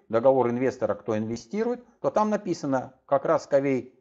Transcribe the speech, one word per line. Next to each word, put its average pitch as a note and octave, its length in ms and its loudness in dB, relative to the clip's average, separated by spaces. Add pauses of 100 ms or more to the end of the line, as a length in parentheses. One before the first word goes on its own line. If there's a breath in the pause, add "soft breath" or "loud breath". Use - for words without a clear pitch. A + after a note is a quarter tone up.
договор A#2+ 400 4
инвестора, A#2+ 460 -2
кто A2 240 -4
инвестирует, G#3 680 -6 (160)
то F#3 100 -2
там G#3+ 200 0
написано D3 640 -4 (100)
как C#3 200 0
раз D3+ 260 0
Skyway, C3+ 500 0